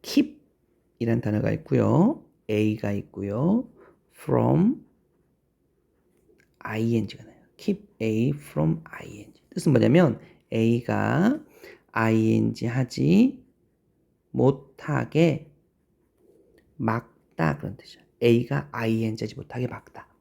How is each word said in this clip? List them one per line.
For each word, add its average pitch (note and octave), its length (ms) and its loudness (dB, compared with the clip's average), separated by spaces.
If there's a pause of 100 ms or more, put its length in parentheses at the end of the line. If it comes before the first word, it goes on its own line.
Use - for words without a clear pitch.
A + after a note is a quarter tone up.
keep - 380 -2 (580)
이란 A#2 220 0
단어가 G#2+ 320 -2
있고요. C3 720 0 (260)
A가 G#2+ 420 0
있고요. A2 760 -4 (460)
From, C#3 720 2 (1800)
ing가 A2 600 -4
나요. - 120 -20 (200)
Keep - 260 -6 (180)
A A2+ 300 0
from D#3 520 -4 (200)
ing. - 300 -20 (180)
뜻은 E3+ 220 -2
뭐냐면 B2 460 4 (340)
A가 A#2 880 0 (520)
아이엔지 A2+ 760 0
하지 C3+ 800 0 (840)
못하게 C#3+ 1200 -2 (1300)
막다 - 840 -4
그런 - 180 -12
뜻이야. - 260 -20 (200)
A가 A#2+ 500 2
아이엔지 A2+ 520 -4
하지 A2 120 -12
못하게 B2 300 -10
막다. - 420 -16 (120)